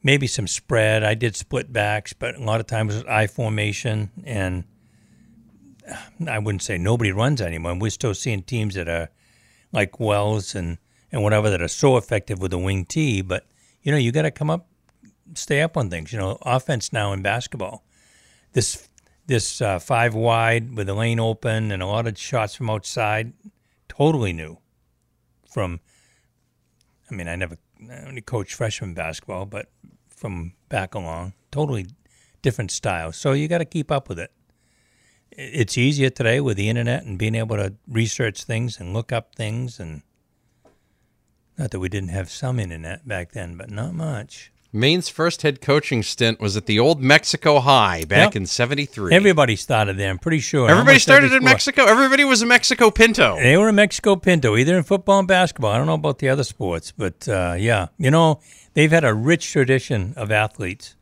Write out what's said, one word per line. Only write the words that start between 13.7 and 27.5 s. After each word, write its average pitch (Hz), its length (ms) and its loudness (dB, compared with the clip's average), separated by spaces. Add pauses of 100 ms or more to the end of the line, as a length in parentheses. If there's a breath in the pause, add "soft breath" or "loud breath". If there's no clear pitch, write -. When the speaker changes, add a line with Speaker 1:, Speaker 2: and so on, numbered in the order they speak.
Speaker 1:
you 143 100 -2
know, 151 60 2
you 117 140 0
gotta 156 200 -2
come 151 180 -6
up, 170 180 -6 (680)
stay 143 260 -2
up 165 160 -2
on 113 120 -2
things. 82 220 -8
You 113 80 -8
know, 95 220 -4
offense 127 520 -2
now 104 200 -2
in 95 80 -6
basketball, 104 640 -6 (680)
this, - 340 -4 (400)
this, - 340 -4
uh, 98 180 -2
five 120 340 0
wide 113 640 0
with 104 120 -4
the 98 60 -4
lane 113 260 -2
open 110 520 -2
and 95 100 -6
a 90 60 -6
lot 113 200 -4
of 107 100 -8
shots 110 380 -6
from 117 140 -6
outside, 110 640 -4 (560)
totally 143 440 0
new. 80 240 -12 (920)
From, 90 280 -6 (1300)
I 113 40 -12
mean, 87 120 -10
I 85 80 -8
never, 87 220 -8 (340)